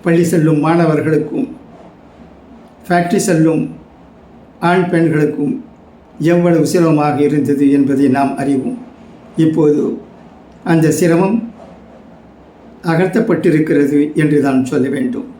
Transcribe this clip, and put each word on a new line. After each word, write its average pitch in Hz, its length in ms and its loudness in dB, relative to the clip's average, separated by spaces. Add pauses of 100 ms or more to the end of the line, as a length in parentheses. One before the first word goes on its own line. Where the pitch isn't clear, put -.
பள்ளி 170 280 2
செல்லும் 156 340 2
மாணவர்களுக்கும் 156 800 0 (1400)
ஃபேக்டரி 175 420 0
செல்லும் 160 360 2 (1040)
ஆண் 180 200 2
பெண்களுக்கும் 151 680 0 (760)
எவ்வளவு 175 400 2
சிரமமாக 151 440 0 (120)
இருந்தது 143 360 0 (120)
என்பதை 139 280 2 (120)
நாம் 135 240 -2
அறிவோம். 131 360 -4 (680)
இப்போது 156 380 2 (880)
அந்த 160 200 2
சிரமம் 185 460 0 (1500)
அகற்றப்பட்டிருக்கிறது 156 1160 0 (220)
என்று 147 240 2
தான் 131 200 0
சொல்ல 135 240 -2
வேண்டும். 127 380 -6 (120)